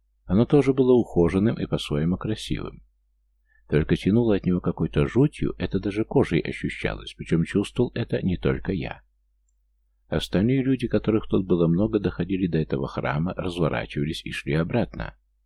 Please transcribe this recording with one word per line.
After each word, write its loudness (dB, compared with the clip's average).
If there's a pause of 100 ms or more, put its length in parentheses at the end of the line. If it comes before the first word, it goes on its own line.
(240)
Оно 4
тоже 4
было 4
ухоженным 4
и -4
по-своему -2
красивым. -6 (880)
Только 2
тянуло 4
от -4
него 2
какой-то 0
жутью, 0
это -4
даже -4
кожей 2
ощущалось, -6
причём -2
чувствовал -2
это -4
не 0
только -2
я. -6 (1080)
Остальные 0
люди, 0
которых 0
тут 0
было 4
много, 2
доходили -2
до -2
этого -2
храма, -2
разворачивались -2
и -10
шли -4
обратно. -2 (320)